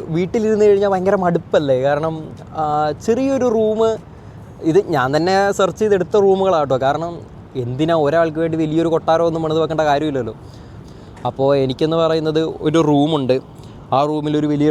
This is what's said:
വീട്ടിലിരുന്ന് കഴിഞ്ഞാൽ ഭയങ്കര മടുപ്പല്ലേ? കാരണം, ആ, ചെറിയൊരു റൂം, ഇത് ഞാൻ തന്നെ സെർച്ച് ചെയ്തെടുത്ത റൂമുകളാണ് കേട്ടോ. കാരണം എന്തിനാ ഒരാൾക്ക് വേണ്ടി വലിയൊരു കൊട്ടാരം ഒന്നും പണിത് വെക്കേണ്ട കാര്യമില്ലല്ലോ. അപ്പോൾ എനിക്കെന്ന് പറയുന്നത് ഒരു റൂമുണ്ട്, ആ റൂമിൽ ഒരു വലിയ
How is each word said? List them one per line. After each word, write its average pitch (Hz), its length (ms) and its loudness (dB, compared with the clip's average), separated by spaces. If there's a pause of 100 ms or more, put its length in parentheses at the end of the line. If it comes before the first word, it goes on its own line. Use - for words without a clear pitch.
(160)
വീട്ടിലിരുന്ന് 214 520 0
കഴിഞ്ഞാൽ 202 240 4
ഭയങ്കര 190 320 0
മടുപ്പല്ലേ? 165 520 0 (100)
കാരണം, 151 280 0 (480)
ആ, - 20 -2 (400)
ചെറിയൊരു 262 420 0 (100)
റൂം, 220 240 0 (920)
ഇത് 165 100 4 (160)
ഞാൻ 135 200 0
തന്നെ 180 200 2 (220)
സെർച്ച് 185 240 0
ചെയ്തെടുത്ത 202 420 2
റൂമുകളാണ് 190 420 2
കേട്ടോ. 131 200 0
കാരണം 160 280 -2 (500)
എന്തിനാ 147 320 0 (100)
ഒരാൾക്ക് 160 360 0
വേണ്ടി 160 220 -2
വലിയൊരു 160 300 0
കൊട്ടാരം 165 360 2
ഒന്നും 160 140 -4
പണിത് 156 180 0
വെക്കേണ്ട 156 280 0
കാര്യമില്ലല്ലോ. 143 440 -2 (960)
അപ്പോൾ 135 180 0 (160)
എനിക്കെന്ന് 156 400 -2
പറയുന്നത് 160 380 0 (240)
ഒരു 156 120 2 (120)
റൂമുണ്ട്, 143 460 2 (600)
ആ - 20 4 (120)
റൂമിൽ 151 300 -2
ഒരു 151 120 0
വലിയ 147 180 2